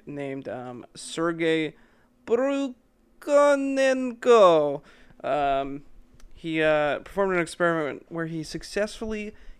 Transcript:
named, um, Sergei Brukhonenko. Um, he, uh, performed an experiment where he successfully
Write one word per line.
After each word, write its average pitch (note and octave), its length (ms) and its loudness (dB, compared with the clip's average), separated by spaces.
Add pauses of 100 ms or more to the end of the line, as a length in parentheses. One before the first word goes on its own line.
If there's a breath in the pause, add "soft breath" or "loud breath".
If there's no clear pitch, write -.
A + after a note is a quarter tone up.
named, C#3 440 -10
um, B2 360 -12 (100)
Sergei E3 800 -2 (500 soft breath)
Brukhonenko. C4 2500 2 (420 soft breath)
Um, C#3 600 -2 (500)
he, D#3+ 280 -4
uh, D3+ 380 2
performed G3 340 -2
an F3 60 0
experiment E3 680 -2
where E3 180 -6
he D#3+ 160 -8
successfully G#3+ 880 -8 (260 soft breath)